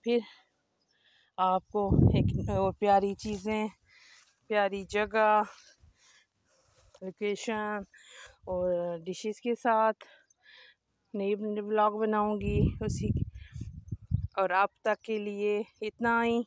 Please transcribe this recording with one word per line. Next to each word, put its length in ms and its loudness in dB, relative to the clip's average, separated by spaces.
फिर 180 2
आपको 440 0
एक 340 -2
और 280 0
प्यारी 380 4
चीज़ें, 520 -4
प्यारी 420 0
जगह, 540 4
लोकेशन 840 -4
और 560 -2
डिशेस 360 -8
के 180 -2
साथ 360 4
नए 220 0
व्लॉग 640 0
बनाऊंगी 600 0
उसी। 260 -4
और 140 0
अब 160 2
तक 200 2
के 140 -4
लिए 460 -2
इतना 380 0
ही। 260 2